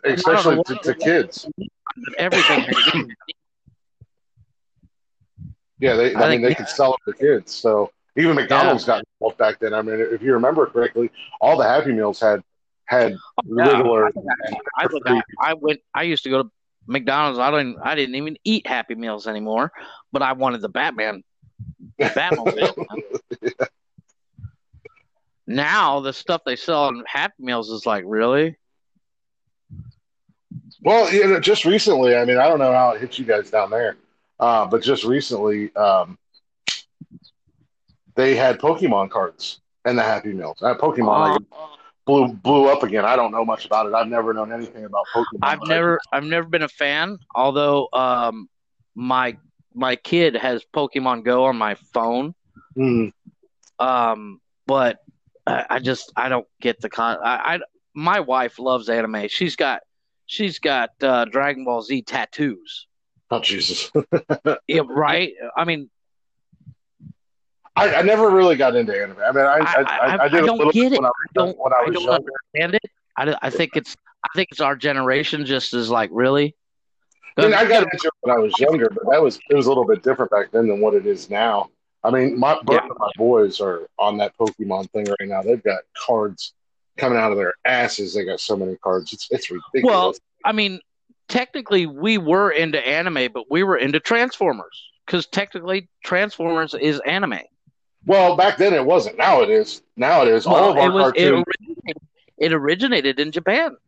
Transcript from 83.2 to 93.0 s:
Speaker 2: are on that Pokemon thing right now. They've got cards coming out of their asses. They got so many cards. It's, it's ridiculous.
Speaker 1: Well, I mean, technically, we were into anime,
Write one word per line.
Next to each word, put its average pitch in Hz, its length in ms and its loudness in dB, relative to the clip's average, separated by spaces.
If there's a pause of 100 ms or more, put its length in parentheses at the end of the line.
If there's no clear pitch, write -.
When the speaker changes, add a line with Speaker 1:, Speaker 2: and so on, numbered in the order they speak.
Speaker 2:
are 87 260 -4 (100)
on 104 200 0
that 104 200 -2
Pokemon 98 540 -4
thing 104 140 -4
right 101 240 -4
now. 95 120 -4
They've 110 220 0
got 95 160 -2 (180)
cards 107 560 -4 (440)
coming 123 200 0
out 110 140 2
of 101 60 0
their 90 160 -2 (120)
asses. 120 480 -2
They 98 120 -4
got 92 160 -6
so 104 160 -2
many 92 200 -6
cards. 92 360 -4
It's, - 180 -14
it's - 180 -4
ridiculous. 151 340 -4
Speaker 1:
Well, 185 300 2 (300)
I 214 80 0
mean, 202 280 -4 (500)
technically, 226 560 -2
we 160 320 -2
were 180 340 2
into 151 340 -2
anime, 143 480 -2